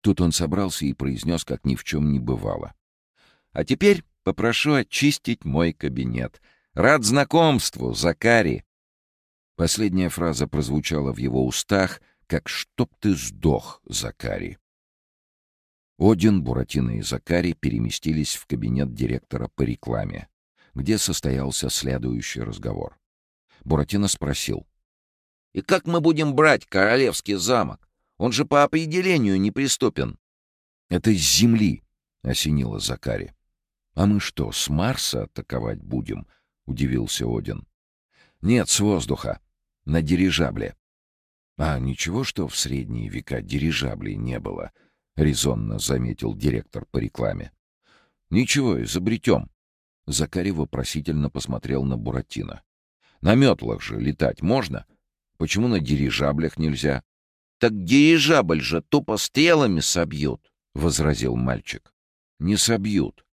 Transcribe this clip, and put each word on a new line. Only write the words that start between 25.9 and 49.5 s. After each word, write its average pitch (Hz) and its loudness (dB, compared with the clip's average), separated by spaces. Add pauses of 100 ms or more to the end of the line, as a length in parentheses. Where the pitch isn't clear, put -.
будем 156 2
брать 147 4
королевский 104 2
замок? 90 -2 (300)
Он 123 0
же 135 0
по 143 6
определению 156 2
неприступен». 104 0 (720)
«Это 87 2
с - 2
земли», 104 2 (400)
осенило 64 -2
Закари. 52 -6 (600)
«А 85 0
мы 101 4
что, 58 -4
с - -4
Марса 76 -2
атаковать 55 -8
будем?» 50 -8 (400)
удивился 64 -2
Один. 52 -6 (760)
«Нет, 110 2
с - 2
воздуха. 85 0 (440)
На 78 2
дирижабле». 76 0 (800)
«А 73 -2
ничего, 80 -4
что 95 -4
в - -8
средние 57 -4
века 58 -6
дирижаблей 52 -4
не 58 -6
было», 50 -10 (440)
резонно 62 0
заметил 57 -2
директор 57 -4
по - -6
рекламе. 53 -6 (760)
«Ничего, 127 2
изобретем». 87 0 (560)